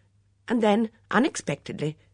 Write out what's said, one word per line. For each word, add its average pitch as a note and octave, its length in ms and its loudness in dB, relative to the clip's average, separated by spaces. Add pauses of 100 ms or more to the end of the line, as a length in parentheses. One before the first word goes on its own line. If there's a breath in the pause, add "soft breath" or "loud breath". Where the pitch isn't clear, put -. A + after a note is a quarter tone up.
(480 soft breath)
And A#3 140 0
then, A3 280 4 (200)
unexpectedly, D#3 880 -2 (180 soft breath)